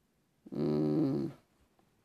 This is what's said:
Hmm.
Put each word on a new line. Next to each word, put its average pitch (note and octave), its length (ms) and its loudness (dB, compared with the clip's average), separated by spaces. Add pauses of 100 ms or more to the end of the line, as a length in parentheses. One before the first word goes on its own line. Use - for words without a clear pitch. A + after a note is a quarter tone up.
(500)
Hmm. - 800 0 (760)